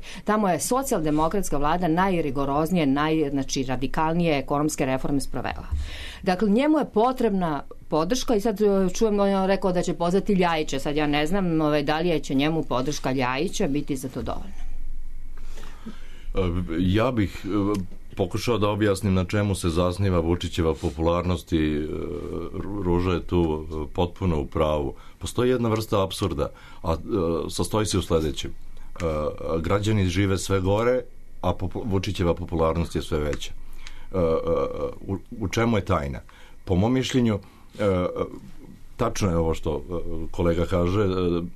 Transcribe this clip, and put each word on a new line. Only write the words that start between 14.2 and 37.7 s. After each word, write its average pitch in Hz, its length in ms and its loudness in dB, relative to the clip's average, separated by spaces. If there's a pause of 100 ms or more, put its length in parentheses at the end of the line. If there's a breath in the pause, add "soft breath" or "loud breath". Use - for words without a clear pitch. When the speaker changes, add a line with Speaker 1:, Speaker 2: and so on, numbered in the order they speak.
Speaker 1:
dovoljna. - 400 -4 (1700 loud breath)
Speaker 2:
E, 98 60 2 (380)
ja 107 320 4
bih, 104 340 -2
e, - 20 -6 (680)
pokušao 104 420 0
da 104 120 2
objasnim 101 440 2
na 92 120 4
čemu 104 300 0
se 90 140 -2
zasniva 90 500 2
Vučićeva 82 540 0
popularnost 85 800 0
i, 80 40 6
e, 76 300 2 (680)
Ru-, 92 300 -6
Ruža 90 280 4
je 82 120 0
tu, 80 420 2
e, 78 280 -6
potpuno 87 460 0
u 69 60 -2
pravu. 76 480 0 (260 loud breath)
Postoji 123 300 0
jedna 120 200 2
vrsta 107 340 0
apsurda, 80 460 -2 (340 loud breath)
a, 82 100 0
e, 78 40 -2 (520)
sastoji 107 360 0
se 98 120 0
u 85 40 2
sledećem. - 500 0
E, - 520 -8 (560)
građani 101 500 2
žive 95 280 2
sve 98 220 0
gore, 117 420 2 (400)
a 90 120 2
popu-, 92 320 -4
Vučićeva 92 480 2
popularnost 82 600 0
je 78 60 -2
sve 78 180 -2
veća. 73 320 -4
E, - 640 -8
e, 92 40 2 (840)
u, 98 100 -4 (220)
u 104 80 -2
čemu 113 300 2
je 95 80 -2
tajna? 73 340 -2 (460 loud breath)
Po 92 100 2
mom 110 180 4
mišljenju, 123 460 2 (400 loud breath)